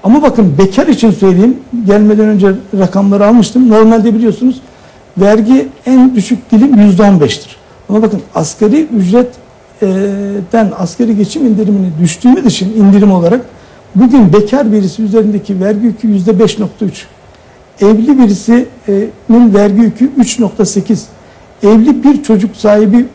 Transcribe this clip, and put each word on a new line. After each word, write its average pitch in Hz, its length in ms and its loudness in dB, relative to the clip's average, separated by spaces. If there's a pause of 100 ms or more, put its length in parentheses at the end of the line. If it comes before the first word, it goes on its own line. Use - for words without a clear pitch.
Ama 247 180 2
bakın 226 360 0
bekar 202 300 0
için 226 240 0
söyleyeyim, 196 460 0 (280)
gelmeden 214 420 2
önce 202 240 0 (280)
rakamları 202 480 0
almıştım. 240 420 2
Normalde 220 460 2
biliyorsunuz 240 460 -2 (560)
vergi 220 500 2 (180)
en 254 300 2
düşük - 360 -4
dilim 233 280 4
yüzde 208 240 4
on 196 180 4
beştir. - 340 -6 (340)
Ama 208 120 0
bakın 196 200 -4 (140)
asgari 214 520 -2 (100)
ücret, 208 300 0 (540)
e, 202 60 -2 (680)
den 220 240 0
asgari 214 400 -4
geçim 254 300 -2
indirimini 202 400 -2 (140)
düştüğümüz 247 440 0
için 190 320 -2
indirim 202 340 4
olarak 185 300 0 (540)
bugün 220 380 4
bekar 208 380 0
birisi 208 320 -2
üzerindeki 202 580 -2
vergi 208 240 -2
yükü 226 220 -4
yüzde 202 320 0
beş 220 200 0
nokta 208 260 -8
üç. - 200 -10 (760)
Evli 226 380 2
birisinin 226 1300 0
vergi 202 280 2
yükü 240 360 -2
üç 233 220 -2
nokta 208 260 -2
sekiz. 196 400 -4 (580)
Evli 226 400 2
bir 285 200 2
çocuk 214 320 -2
sahibi 208 580 0